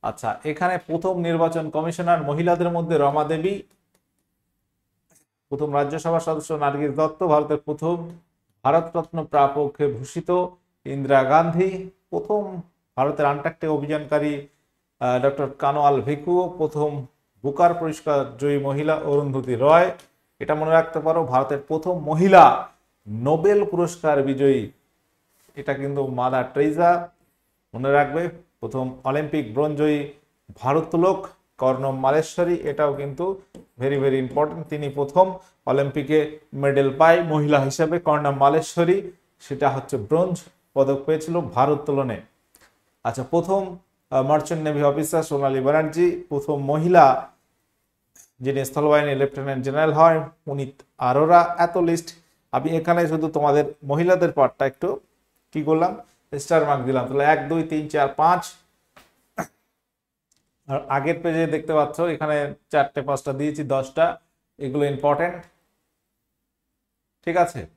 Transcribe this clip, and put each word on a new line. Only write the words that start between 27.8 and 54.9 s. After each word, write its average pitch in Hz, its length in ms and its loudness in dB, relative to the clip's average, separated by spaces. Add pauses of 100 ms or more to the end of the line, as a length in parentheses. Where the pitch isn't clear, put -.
রাখবে। 147 360 2 (320)
প্রথম 127 440 -6
অলিম্পিক 143 500 -4
ব্রোঞ্জ 147 240 -2
জয়ী 147 340 0 (420)
ভারোত্তোলক 160 760 0 (300)
কর্ণম 131 420 0
মালেশ্বরী, 156 540 0
এটাও 147 400 -2
কিন্তু 143 480 -6 (380)
very, 139 240 0
very 135 220 2
important। 151 420 -2
তিনি 147 200 -6
প্রথম 160 500 0 (280)
অলিম্পিকে 139 760 0 (140)
মেডেল 139 440 2
পায় 165 240 6
মহিলা 147 380 2
হিসেবে, 156 380 -2
কর্ণম 143 380 0
মালেশ্বরী, 165 720 2 (300)
সেটা - 300 -2
হচ্ছে 131 260 -8
ব্রোঞ্জ 170 440 -2 (340)
পদক 135 320 2
পেয়েছিল 160 340 -2
ভারোত্তোলনে। 139 800 -2 (840)
আচ্ছা, 120 200 -6
প্রথম, 180 520 -2 (340)
আহ, 135 120 0
মার্চেন্ট 151 400 0
নেভি 147 200 -2
অফিসার 151 400 0
সোনালী 139 380 -2
ব্যানার্জি, 156 680 0
প্রথম 143 320 -2
মহিলা 147 680 4 (1120)
যিনি 135 240 -2
স্থলবাহিনী 147 500 2
লেফটেন্যান্ট 135 500 -2
জেনারেল 147 280 0
হয় 160 280 6 (240)
পুনিত 139 380 -8 (160)
আরোরা। 160 600 4
এত 170 180 0
লিস্ট 165 320 -2 (440)
আমি 135 240 -2
এখানে 170 320 0
শুধু 156 200 -2
তোমাদের 147 360 2 (200)
মহিলাদের 170 480 2
পার্টটা 139 340 2
একটু 170 340 -6 (520)